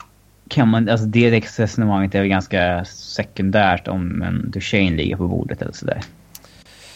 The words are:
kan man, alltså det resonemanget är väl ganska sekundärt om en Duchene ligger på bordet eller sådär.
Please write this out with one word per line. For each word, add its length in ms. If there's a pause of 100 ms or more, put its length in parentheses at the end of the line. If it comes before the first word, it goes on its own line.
(500)
kan 180
man, 220
alltså 160
det 260
resonemanget 840
är 40
väl 80
ganska 580
sekundärt 1000
om 340
en 300
Duchene 460
ligger 180
på 120
bordet 340
eller 120
sådär. 300 (920)